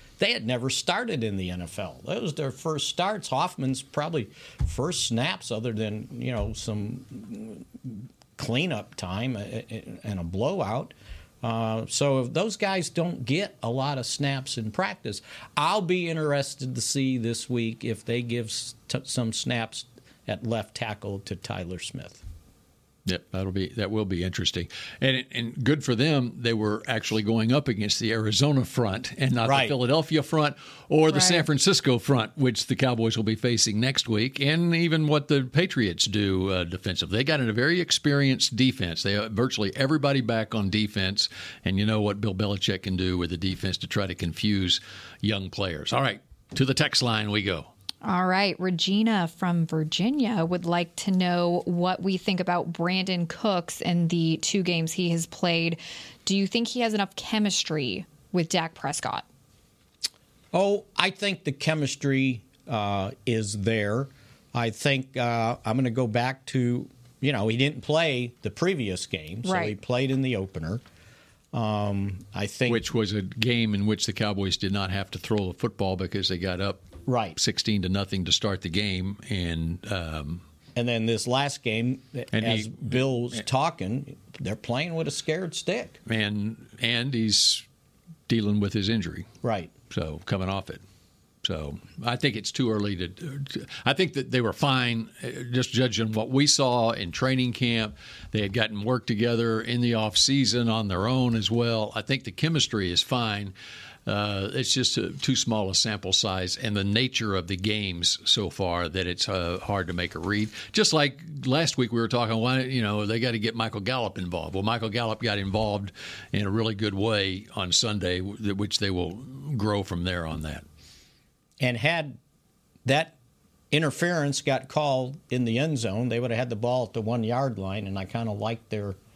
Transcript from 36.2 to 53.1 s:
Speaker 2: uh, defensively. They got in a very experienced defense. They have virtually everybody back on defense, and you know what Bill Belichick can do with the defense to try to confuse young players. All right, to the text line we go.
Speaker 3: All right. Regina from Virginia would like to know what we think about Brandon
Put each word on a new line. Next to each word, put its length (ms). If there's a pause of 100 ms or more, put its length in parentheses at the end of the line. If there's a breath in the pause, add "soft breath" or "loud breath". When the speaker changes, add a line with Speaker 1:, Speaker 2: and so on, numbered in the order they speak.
Speaker 2:
uh, 160
defensively. 540
They 60
got 160
in 100
a 20
very 260
experienced 760
defense. 460
They 100
have 200
virtually 440
everybody 460
back 320
on 160
defense, 580 (340 loud breath)
and 160
you 60
know 160
what 220
Bill 120
Belichick 500
can 120
do 220
with 100
the 80
defense 420
to 80
try 200
to 80
confuse 640 (400 loud breath)
young 300
players. 420
All 80
right, 220 (320)
to 100
the 80
text 300
line 280
we 120
go. 240 (400)
Speaker 3:
All 200
right. 340
Regina 680
from 380
Virginia 800
would 220
like 300
to 140
know 540
what 380
we 160
think 200
about 320
Brandon 560